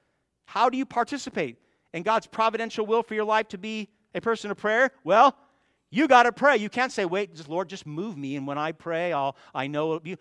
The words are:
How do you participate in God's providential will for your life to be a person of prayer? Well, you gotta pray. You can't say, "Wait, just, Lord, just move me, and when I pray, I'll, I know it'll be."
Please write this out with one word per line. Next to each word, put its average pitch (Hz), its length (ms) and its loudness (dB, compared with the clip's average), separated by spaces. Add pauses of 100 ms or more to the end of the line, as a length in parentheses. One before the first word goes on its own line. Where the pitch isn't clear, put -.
(460)
How 233 260 2
do 254 60 -4
you 262 100 -2
participate 226 720 -4 (340)
in 165 80 -6
God's 214 240 0
providential 220 640 -2
will 226 160 2
for 226 100 -12
your 214 120 -2
life 214 240 2
to 190 100 -12
be 214 300 -8 (260)
a 175 60 -6
person 220 280 -2
of 196 80 -6
prayer? 226 320 2 (140)
Well, 220 340 6 (540)
you 294 160 2
gotta 240 240 8
pray. 269 260 4
You 214 100 -4
can't 247 240 -2
say, 202 140 -2
"Wait, 180 300 -4
just, 156 120 -18
Lord, 170 220 -6
just 190 160 -16
move 160 320 -8
me, 139 180 -6
and 139 120 -6
when 143 100 -6
I 151 140 -4
pray, 170 420 -4
I'll, 139 240 -2 (160)
I 135 140 -4
know 147 220 -2
it'll 160 100 -4
be." 170 220 -12